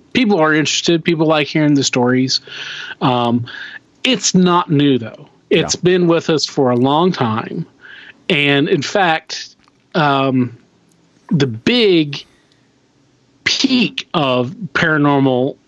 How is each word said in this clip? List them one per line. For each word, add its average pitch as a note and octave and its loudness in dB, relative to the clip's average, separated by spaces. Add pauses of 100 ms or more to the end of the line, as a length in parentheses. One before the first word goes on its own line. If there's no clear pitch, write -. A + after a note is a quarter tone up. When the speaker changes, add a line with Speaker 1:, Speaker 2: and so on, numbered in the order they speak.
(120)
Speaker 1:
people G#3 2
are D#3 4
interested, D#3+ 0
people D#3+ 0
like D3+ 2
hearing D3+ 2
the C#3 2
stories. B2+ 0 (600)
Um, A#2+ 0 (580)
it's B3 -2
not F3+ 2
new C#3+ 2
though. A2+ -12 (220)
It's - 0
Speaker 2:
Yeah. - -18
Speaker 1:
been F3+ 2
with E3 0
us D3+ 0
for C3 0
a B2 0
long D3 2
time. A#2+ -4 (640)
And C#3+ 2
in C#3+ 0
fact, - -2 (400)
um, C3+ 0 (720)
the C#3+ 2
big E3 0 (1200)
peak - -2
of B2+ 0 (220)
paranormal C#3+ 2 (120)